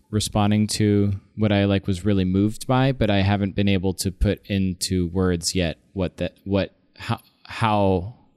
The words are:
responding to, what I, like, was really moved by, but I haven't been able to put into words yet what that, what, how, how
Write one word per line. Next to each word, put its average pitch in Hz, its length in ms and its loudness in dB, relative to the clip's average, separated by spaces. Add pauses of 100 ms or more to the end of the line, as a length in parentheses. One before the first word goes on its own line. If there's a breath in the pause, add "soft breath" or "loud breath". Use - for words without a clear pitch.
responding 107 580 0
to, 101 460 2 (220)
what 107 160 0
I, 101 140 4
like, 98 220 0
was 92 180 -4
really 98 200 2
moved 98 420 0
by, 131 240 2
but 123 180 0
I 101 120 2
haven't 98 340 0
been 101 120 0
able 95 280 0
to - 160 -4
put - 380 -2
into 92 580 -2
words 87 480 -2
yet 87 220 -2 (160)
what 90 240 -4
that, - 280 -6
what, 98 280 -2 (240)
how, - 220 -6 (260)
how 101 680 0 (220)